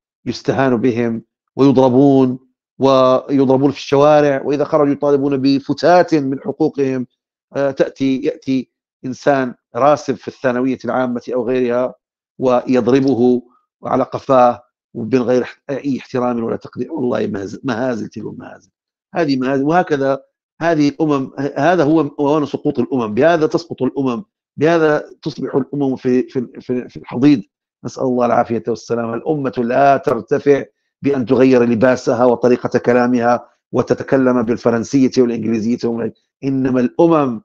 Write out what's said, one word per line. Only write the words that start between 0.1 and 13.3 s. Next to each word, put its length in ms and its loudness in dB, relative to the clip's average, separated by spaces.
يستهان 520 -2
بهم 460 -2
ويضربون، 840 4
ويضربون 920 2
في 60 -12
الشوارع، 680 2
وإذا 180 -2
خرجوا 300 0
يطالبون 440 0
بفتات 760 2
من 240 -2
حقوقهم، 680 -4
آه، 180 -2
تأتي، 460 -2
يأتي 520 -4
إنسان 500 -2
راسب 400 0
في 120 -14
الثانوية 580 -2
العامة 360 -4
أو 140 -4
غيرها 460 -2
ويضربه 1040 2